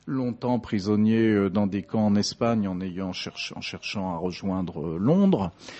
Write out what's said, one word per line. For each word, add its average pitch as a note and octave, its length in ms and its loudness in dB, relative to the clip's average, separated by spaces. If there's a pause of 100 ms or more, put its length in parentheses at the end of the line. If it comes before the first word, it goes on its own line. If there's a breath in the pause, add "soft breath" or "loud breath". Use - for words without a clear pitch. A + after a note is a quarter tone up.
longtemps B2 520 -2
prisonnier, G#2+ 680 2
euh, G2+ 220 4
dans G2+ 180 2
des F#2+ 160 -2
camps A2 240 0
en G2+ 80 4
Espagne G#2+ 520 0
en F#2 140 -4
ayant F#2 300 -6
cherch-, - 440 -10
en - 60 -10
cherchant F#2 520 -6
à E2 40 -4
rejoindre, E2+ 800 -4
euh, - 20 -4
Londres. E3 540 4 (280 loud breath)